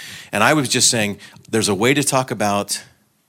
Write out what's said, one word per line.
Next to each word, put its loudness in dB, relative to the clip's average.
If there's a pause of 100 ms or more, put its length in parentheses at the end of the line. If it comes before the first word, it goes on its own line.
(300)
And 0
I 6
was 0
just 2
saying, -2 (300)
there's 0
a 0
way 2
to 2
talk 0
about -2 (460)